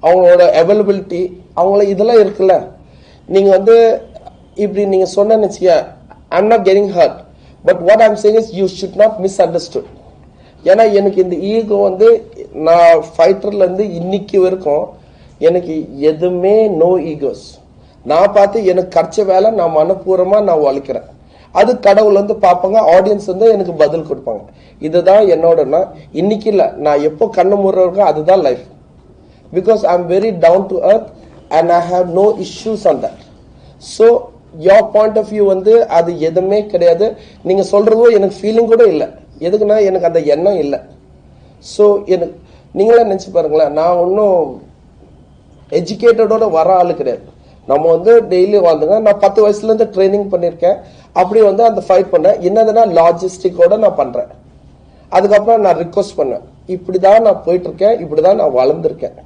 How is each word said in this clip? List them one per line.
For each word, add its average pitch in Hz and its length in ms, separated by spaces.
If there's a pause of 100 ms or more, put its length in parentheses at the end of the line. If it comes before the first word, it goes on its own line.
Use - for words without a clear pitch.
அவங்களோட 175 400 (200)
அவைலபிலிட்டி, 185 720 (220)
அவங்கள 196 260
இதெல்லாம் 202 360
இருக்குல்ல. 190 500 (600)
நீங்க 196 220
வந்து 226 520 (540)
இப்படி 202 300
நீங்க 190 300
சொன்னேன்னு 214 340
வச்சுக்க, 175 360 (440)
I'm 196 200
not 233 80
getting 196 400
hurt. - 280 (400)
But - 160
what 208 200
I'm 214 140
saying 208 200
is 220 200
you 185 140 (120)
should - 140
not 214 160 (100)
misunderstood. 175 640 (800)
ஏன்னா 208 300
எனக்கு 196 280
இந்த 180 140
ஈகோ 208 400
வந்து 202 540 (240)
நான் 165 500 (140)
ஃபைட்டர்லேருந்து 190 600
இன்னைக்கு 190 600
வரைக்கும் 185 480 (480)
எனக்கு 160 600
எதுவுமே 180 720
no 175 280
egos. 143 400 (680)
நான் 170 280
பார்த்து 202 340
எனக்கு 180 340
கிடைச்ச 196 260
வேலை 196 260
நான் 170 240
மனப்பூர்வமா 185 680
நான் 175 160
உழைக்கிறேன். 135 440 (480)
அது 233 280
கடவுள் 202 340
வந்து 202 200
பார்ப்பாங்க, 185 440 (180)
ஆடியன்ஸ் 196 300
வந்து 196 260
எனக்கு 185 220
பதில் 156 300
கொடுப்பாங்க. 127 360 (400)
இதுதான் 180 460
என்னோடனா 165 640 (240)
இன்னைக்கு 208 380
இல்ல, 190 280
நான் 147 240
எப்போ 156 240
கண்ணு 190 300
மூடுற 190 180
வரைக்கும் 185 320
அதுதான் 160 360
லைஃப். 127 240 (880)
Because 190 320
I'm 175 240
very 202 220
down 175 360
to 196 140
earth 214 260 (420)
and 165 220
I 170 100 (100)
have 180 220
no 196 240
issues 202 480
on 135 180
that. - 140 (600)
So - 280 (540)
your 190 320
point 214 260
of 214 120
view 208 140
வந்து 196 440
அது 170 320
எதுவுமே 185 460
கிடையாது. 180 500 (280)
நீங்க 185 280
சொல்றதும் 220 420
எனக்கு 190 280
ஃபீலிங் 226 240
கூட 226 180
இல்ல. 160 260 (300)
எதுக்குன்னா 208 460
எனக்கு 185 200
அந்த 165 140
எண்ணம் 156 380
இல்ல. 143 260 (760)
So 208 460
எனக்கு 175 340 (320)
நீங்களே 226 320
நினைச்சு 190 300
பாருங்களேன், 156 380
நான் 165 260
ஒன்றும் 175 640 (1080)
எஜுகேட்டடோட 220 840
வர 160 220
ஆளு 175 220
கிடையாது. 127 400 (320)
நம்ம 160 280
வந்து 220 260
டெய்லி 190 440
வாழ்ந்துங்க. 165 340
நான் 202 200
பத்து 208 300
வயசுலேருந்து 220 460
ட்ரைனிங் 196 360
பண்ணியிருக்கேன். 175 460 (360)
அப்படி 196 280
வந்து 202 220
அந்த 214 240
ஃபைட் 185 280
பண்ணேன். 170 240
என்னதுன்னா 220 460
லாஜிஸ்டிக்கோட 175 920
நான் 214 180
பண்றேன். 127 320 (840)
அதுக்கப்புறம் 208 520
நான் 185 140
ரிக்வெஸ்ட் 170 420
பண்ணேன், 135 240 (240)
இப்படி 185 340
தான் 196 220
நான் 214 220
போயிட்டு 180 240
இருக்கேன், 190 320
இப்படி 151 220
தான் 185 140
நான் 160 200
வளர்ந்துருக்கேன். 139 580 (120)